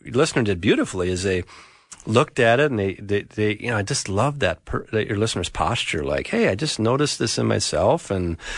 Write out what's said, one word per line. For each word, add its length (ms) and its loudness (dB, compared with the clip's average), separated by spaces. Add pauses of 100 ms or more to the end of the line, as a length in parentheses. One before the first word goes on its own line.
(120)
listener 300 2
did 180 0
beautifully 500 0
is 120 -2
they 220 0 (640)
looked 320 2
at 220 6
it 100 4
and 80 0
they, 160 0
they, 280 -2
they, 340 -2
you 140 -6
know, 60 0
I 60 0
just 260 -4
love 320 0
that 240 -2
per-, 280 -6
that 140 0
your 120 -2
listener's 300 0
posture. 560 -2
Like, 240 -2
"Hey, 200 2
I 60 2
just 240 -4
noticed 400 0
this 200 -2
in 80 0
myself." 640 0
And 260 -2 (220)